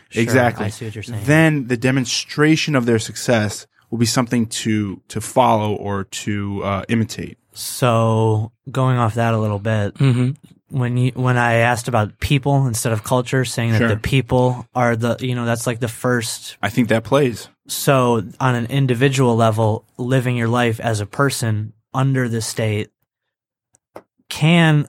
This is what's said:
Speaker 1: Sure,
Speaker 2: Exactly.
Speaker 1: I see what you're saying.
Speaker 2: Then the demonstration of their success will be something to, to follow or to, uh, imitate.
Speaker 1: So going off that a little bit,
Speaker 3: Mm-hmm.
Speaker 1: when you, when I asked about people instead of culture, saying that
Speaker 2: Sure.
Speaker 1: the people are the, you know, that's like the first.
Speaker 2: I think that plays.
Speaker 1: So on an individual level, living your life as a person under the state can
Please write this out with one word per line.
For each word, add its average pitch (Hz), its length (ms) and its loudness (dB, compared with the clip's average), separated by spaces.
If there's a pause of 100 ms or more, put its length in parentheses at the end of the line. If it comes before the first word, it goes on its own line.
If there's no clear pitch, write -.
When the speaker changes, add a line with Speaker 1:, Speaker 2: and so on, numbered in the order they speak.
Speaker 1:
Sure, - 140 -2
Speaker 2:
Exactly. 120 420 2
Speaker 1:
I 110 40 -4
see 113 160 -12
what 107 100 -12
you're 107 80 -10
saying. 110 220 -10
Speaker 2:
Then 151 420 4
the 123 100 0
demonstration 139 960 0
of 123 120 2
their 117 120 4
success 110 680 -2 (240)
will 117 80 -4
be 120 60 4
something 117 420 0
to, 107 600 -4
to - 140 -8
follow 113 540 2
or 98 300 -6
to, 101 580 -6
uh, 95 260 -2
imitate. 110 480 -2 (160)
Speaker 1:
So 113 1000 0 (200)
going 131 260 0
off 113 180 0
that 117 180 0
a 113 60 0
little 107 200 -2
bit, 104 360 -2
Speaker 3:
Mm-hmm. 127 360 2 (460)
Speaker 1:
when 123 200 -2
you, 123 180 2
when 127 220 0
I 120 180 2
asked 117 320 2
about 110 320 -2
people 139 480 2
instead 117 260 -2
of 110 100 -4
culture, 127 400 0
saying 117 280 -2
that 113 80 4
Speaker 2:
Sure. 117 100 4
Speaker 1:
the 104 80 0
people 127 800 0
are 120 200 2
the, 113 240 -2
you 127 140 -4
know, 120 120 -4
that's 117 200 -2
like 117 140 -4
the 123 80 -2
first. 117 720 -4
Speaker 2:
I 101 80 -2
think 113 200 0
that 113 140 2
plays. 139 460 0 (180)
Speaker 1:
So 123 560 2 (160)
on 131 140 2
an 120 140 -2
individual 131 680 2
level, 113 500 2 (120)
living 123 400 0
your 117 100 0
life 120 320 0
as 113 220 -2
a 104 60 -6
person 110 680 -2 (180)
under 131 380 0
the 113 120 -2
state 107 500 -4 (1400)
can 156 600 4